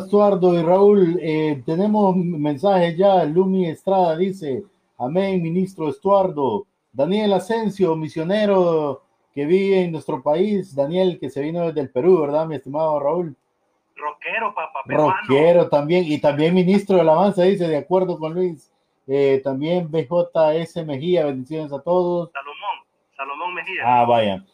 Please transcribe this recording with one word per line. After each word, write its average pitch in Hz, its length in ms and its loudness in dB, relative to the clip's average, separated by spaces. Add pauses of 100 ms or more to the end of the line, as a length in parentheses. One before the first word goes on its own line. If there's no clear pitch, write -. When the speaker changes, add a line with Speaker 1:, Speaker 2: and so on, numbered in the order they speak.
Speaker 1:
Estuardo 190 500 4
y 170 100 2
Raúl, 185 580 4
eh, 156 440 -2
tenemos 196 500 0
mensajes 170 840 0
ya. 190 280 4
Lumi 185 420 0
Estrada 170 500 0
dice, 190 460 -4 (340)
"Amén, 185 440 -2
ministro 170 460 -4
Estuardo". 147 800 0 (260)
Daniel 196 420 0
Asensio, 190 600 -2
misionero 165 1080 -2 (300)
que 139 120 -4
vive 190 380 2
en 170 80 -4
nuestro 156 300 -8
país, 180 540 -2
Daniel, 170 440 -2
que 147 100 -8
se 139 120 -8
vino 165 260 -4
desde 151 140 -4
el 131 100 -8
Perú, 165 300 2
¿verdad, 151 260 -2
mi 156 80 -8
estimado 151 440 -4
Raúl? 156 360 -2 (600)
Speaker 2:
Rockero, 190 580 -8
papá, 156 320 -10
peruano. 139 300 0 (120)
Speaker 1:
Rockero 165 420 4
también, 160 360 0
y 151 140 -2
también 151 340 2
ministro 185 420 2
de 175 60 6
alabanza, 180 420 4
dice, 175 240 2
"De 156 100 -2
acuerdo 175 420 -2
con 156 140 -8
Luis". 175 380 -6 (360)
Eh, 135 360 2
también 156 460 -2
B 156 180 -2
J 165 480 0
S 165 300 -6
Mejía, 156 400 -2
bendiciones 143 460 -8
a 139 100 -10
todos. 175 500 -2
Speaker 2:
Salomón, 147 540 -12 (300)
Salomón 143 400 -10
Mejía. 170 300 -10
Speaker 1:
Ah, 123 200 4
vaya, 110 380 0 (100)